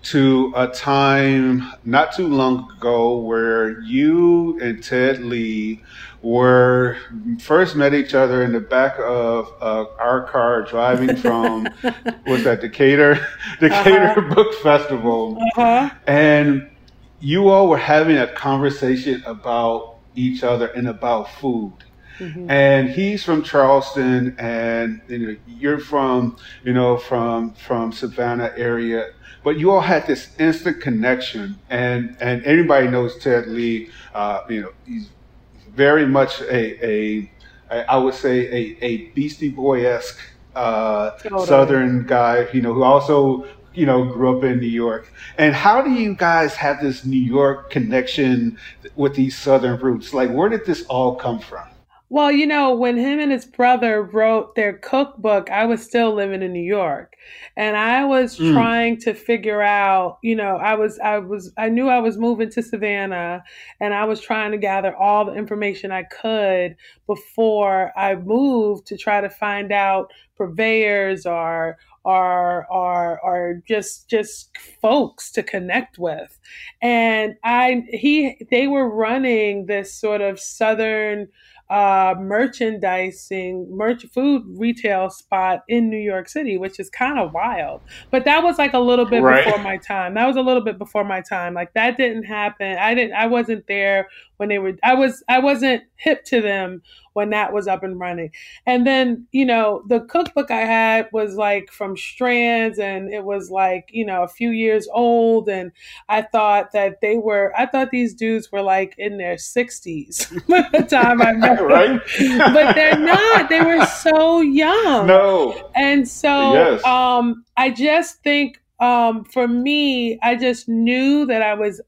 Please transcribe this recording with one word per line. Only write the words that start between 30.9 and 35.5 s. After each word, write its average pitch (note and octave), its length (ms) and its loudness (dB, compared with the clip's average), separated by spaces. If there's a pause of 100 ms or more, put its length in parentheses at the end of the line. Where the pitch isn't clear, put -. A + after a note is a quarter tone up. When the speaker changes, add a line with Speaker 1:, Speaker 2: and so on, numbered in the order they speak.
Speaker 1:
and, B2 500 -4
and B2 260 -4
anybody D3 440 4
knows B2 300 -2
Ted A#2+ 280 0
Lee, A2+ 420 -4 (240)
uh, G#2 360 -4
you A2 140 -6
know, F#2+ 80 -14 (140)
he's A#2 220 -12 (640)